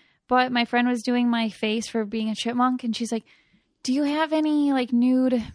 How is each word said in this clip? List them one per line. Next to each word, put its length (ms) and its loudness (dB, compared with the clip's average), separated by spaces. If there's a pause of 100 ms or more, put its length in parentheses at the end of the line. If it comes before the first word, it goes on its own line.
(280)
But 240 2
my 140 0
friend 220 0
was 160 -2
doing 260 0
my 200 0
face 380 -4
for 180 -4
being 240 -4
a 60 -4
chipmunk, 480 -2
and 120 -2
she's 160 -6
like, 140 -6 (580)
"Do 80 -2
you 120 2
have 280 0
any, 400 2
like, 220 0
nude 500 2 (120)